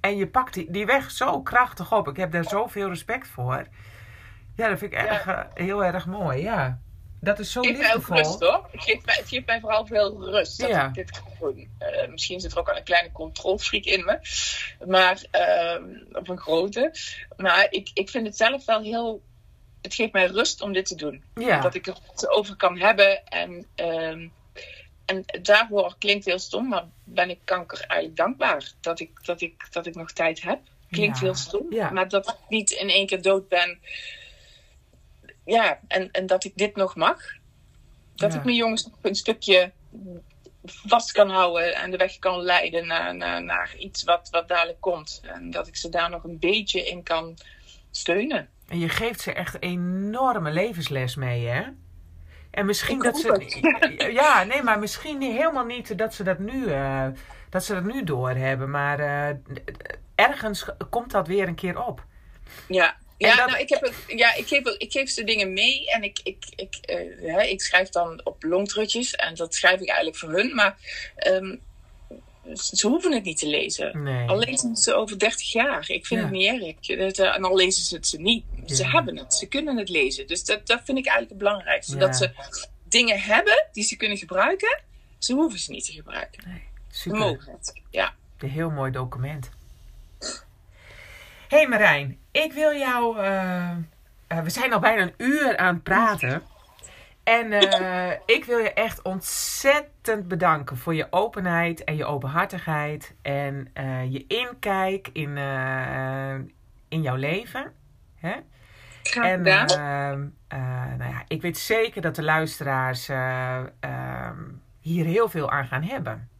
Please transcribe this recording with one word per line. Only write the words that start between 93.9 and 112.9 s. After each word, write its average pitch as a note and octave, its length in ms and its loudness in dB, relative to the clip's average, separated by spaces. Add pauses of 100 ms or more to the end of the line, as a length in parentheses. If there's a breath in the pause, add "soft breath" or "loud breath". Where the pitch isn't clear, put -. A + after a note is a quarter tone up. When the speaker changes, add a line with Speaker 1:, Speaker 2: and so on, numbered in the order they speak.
Speaker 1:
eh, E3 160 -2
we E3 60 -2
zijn B3 240 0
al G#3 60 4
bijna A3 220 4
een F3 160 0
uur C4 400 2
aan F3+ 160 4
het F3 100 -4
praten. F#3+ 600 2 (800 loud breath)
En, A3+ 300 4
eh, F#3 580 4 (120)
Speaker 2:
<laughs> A3+ 140 6
Speaker 1:
ik - 80 -4
wil A#3+ 120 2
je A3 160 2
echt A3 280 -2
ontzettend A3 1300 0
bedanken D#3+ 500 2
voor E3 180 -2
je D3+ 140 -2
openheid F3 760 0
en D#3 120 -4
je D3+ 100 -4
openhartigheid. D3+ 1160 -4
En, C#3 520 -4
eh, C3 380 -4
je C3+ 160 -6
inkijk G3 840 -2
in, C#3+ 240 -6
eh, C3 960 -4 (540)
in D#3+ 140 -2
jouw C3 140 0
leven. G3 580 -4 (420)
Hè? E3+ 180 -6 (720 loud breath)
Speaker 2:
Graag A#3+ 220 0
Speaker 1:
En, F#3 120 4
Speaker 2:
gedaan. F#3+ 300 6
Speaker 1:
ehm, C#3+ 580 0 (220)
eh, B2+ 500 -6
nou B2 140 -6
ja, B2 160 -8
ik D#3 140 -4
weet F3 160 -2
zeker A3+ 440 0
dat E3 140 -2
de D#3 80 -4
luisteraars, C#3 840 0